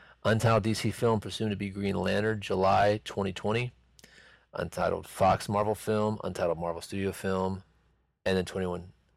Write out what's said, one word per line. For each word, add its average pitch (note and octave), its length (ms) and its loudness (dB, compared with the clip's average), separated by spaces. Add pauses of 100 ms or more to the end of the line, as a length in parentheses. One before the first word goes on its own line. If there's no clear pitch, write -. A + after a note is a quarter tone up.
(220)
Untitled A2 420 4
D A2 100 2
C G#2+ 160 -2
film, A2+ 280 2
presumed G#2+ 320 -4
to G2 60 -2
be G2+ 140 -6
Green G2 260 -2
Lantern, G2+ 440 0
July G2+ 640 4
twenty G2 280 -4
twenty. A#2 400 -2 (800)
Untitled F2 540 -2
Fox - 420 2
Marvel G#2 280 2
film, G#2+ 480 0
Untitled F2+ 340 0
Marvel E2+ 240 -4
Studio G2 300 -4
film, F#2+ 500 -2 (640)
and F#2+ 100 2
then F2+ 80 2
twenty-one, F2+ 480 -6 (240)